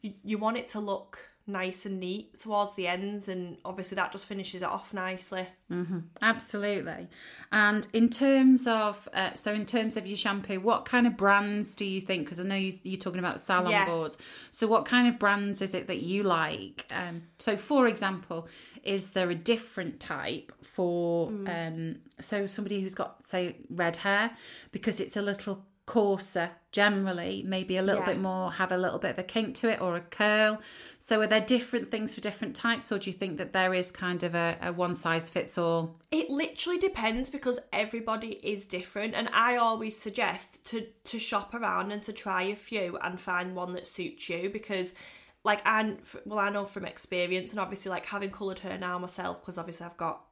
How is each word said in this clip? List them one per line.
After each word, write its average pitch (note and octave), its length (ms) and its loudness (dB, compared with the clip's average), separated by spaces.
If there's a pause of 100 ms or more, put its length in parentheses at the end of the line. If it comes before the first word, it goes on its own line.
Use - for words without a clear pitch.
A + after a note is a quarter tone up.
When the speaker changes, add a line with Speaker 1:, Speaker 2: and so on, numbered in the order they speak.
Speaker 1:
you, G3 220 -10
you G#3 160 -2
want A3 180 0
it - 120 -6
to G#3+ 100 -6
look G3+ 400 -4 (300)
nice F#3 360 -4
and F#3+ 140 -6
neat F#3 400 -8
towards G3+ 360 0
the F3+ 120 -2
ends, G3 400 -4
and F3+ 380 -6
obviously F#3+ 300 -6
that F#3+ 160 0
just G3 160 -4
finishes F#3+ 340 -6
it F3+ 60 -2
off - 260 -6
nicely. F#3 520 -4 (260)
Speaker 2:
Mm-hmm. F3 280 -2 (220)
Absolutely. G3+ 880 0 (440)
And G#3 420 4
in A3+ 160 8
terms C4 580 8
of, G#3+ 460 2
uh, F#3+ 200 0
so G#3 200 -2
in G#3 120 -2
terms A3 320 2
of F#3 100 -4
your G3+ 100 -2
shampoo, G3+ 420 0
what G#3+ 260 2
kind A#3+ 220 6
of G#3 100 2
brands G3+ 580 4
do G#3 100 -2
you F#3+ 160 0
think, F#3 260 -2
'cause E3+ 120 -8
I F3+ 40 -4
know G3 120 0
you, F#3+ 160 0 (120)
you're F#3+ 160 -4
talking F3+ 200 -4
about F3+ 140 -2
the - 60 -6
salon F3+ 320 2
Speaker 1:
Yeah. G3+ 140 6
Speaker 2:
boards, E3 320 -2 (340)
so - 160 0
what A3 180 4
kind B3 220 6
of A#3+ 120 2
brands G3+ 420 2
is F#3+ 120 0
it - 140 -4
that F#3 140 -4
you F#3+ 220 0
like? D#3 680 0
Um, E3+ 320 -6 (160)
so G#3 180 0
for C4 300 4
example, F3+ 600 -2 (360)
is G3 280 0
there F#3 180 2
a F3 60 0
different F#3+ 640 -2
type - 520 -6 (120)
for, F3 680 0
Speaker 1:
Mm. F3+ 360 -4
Speaker 2:
um, E3 280 -6 (260)
so G3+ 240 -2
somebody G3+ 360 -2
who's F#3+ 140 -6
got, - 320 -8
say, F3+ 300 -2 (120)
red E3+ 280 0
hair, G#3 340 2 (400)
because - 300 0
it's - 160 -4
a G3+ 40 0
little G3 440 -4 (200)
coarser F#3+ 680 2 (200)
generally, G3 760 2
maybe F#3 280 -2
a F#3+ 60 2
little G3 220 4
Speaker 1:
Yeah. F#3+ 100 2
Speaker 2:
bit F#3+ 80 0
more, F#3 320 -2
have F#3 180 0
a F#3 60 2
little F#3 220 0
bit F#3 100 -2
of - 80 -4
a F3+ 60 -4
kink A3 320 -2
to A#3 160 2
it - 100 -2
or F3+ 140 0
a F3 60 -2
curl. G#3+ 600 4 (380)
So A3 220 2
are G#3+ 60 4
there A3 140 6
different A#3+ 480 2
things G#3+ 240 -4
for - 80 -10
different G#3 340 -6
types, - 360 -2
or G3+ 80 0
do G3 100 -6
you F3+ 80 -6
think F3+ 220 -4
that - 140 -6
there F#3 200 4
is F3+ 180 0
kind F3+ 300 -4
of E3+ 140 -2
a, E3+ 260 2
a F3 100 -4
one F3 220 0
size E3 380 0
fits - 260 -2
all? E3 400 0 (140)
Speaker 1:
It D#4+ 180 2
literally E4+ 480 -2
depends, B3+ 540 0
because B3 280 -2 (140)
everybody A3 600 -4 (100)
is G3+ 220 -4
different, G3+ 500 -6
and A#3 180 -2
I A#3+ 240 4
always A3+ 400 2
suggest G3+ 680 -4
to, A3+ 200 -4 (200)
to A#3+ 120 -2
shop A3 380 -2
around G3 360 0
and G#3 120 -4
to G#3+ 100 -8
try F#3 300 -2
a G3+ 120 0
few G3 460 -4
and F3+ 180 -4
find F#3 360 -2
one F3+ 180 -4
that - 140 -6
suits - 420 -6
you, F3 220 -2
because, G3 420 -4 (500)
like, G#3 220 4
I, A3 300 4 (300)
well, G#3 120 -4
I G3+ 140 2
know G3+ 160 -2
from G3+ 180 -8
experience, F3+ 640 -2
and G#3 100 -6
obviously, F#3+ 300 -4
like, F3 160 -4
having G3 240 -4
coloured F#3+ 300 -6
hair F#3 180 -6
now F3+ 220 -4
myself, F3+ 440 -4
'cause F3 140 -10
obviously E3+ 300 -10
I've E3+ 100 -16
got D#3+ 240 -4 (100)